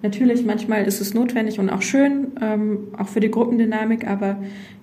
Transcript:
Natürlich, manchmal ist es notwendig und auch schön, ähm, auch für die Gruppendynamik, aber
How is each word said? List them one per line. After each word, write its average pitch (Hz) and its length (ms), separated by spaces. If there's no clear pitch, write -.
Natürlich, 240 420
manchmal 214 400
ist 202 160
es 202 140
notwendig 226 440
und 190 120
auch 190 100
schön, 277 460
ähm, 214 480
auch 196 100
für 226 120
die 214 100
Gruppendynamik, 226 760
aber 202 300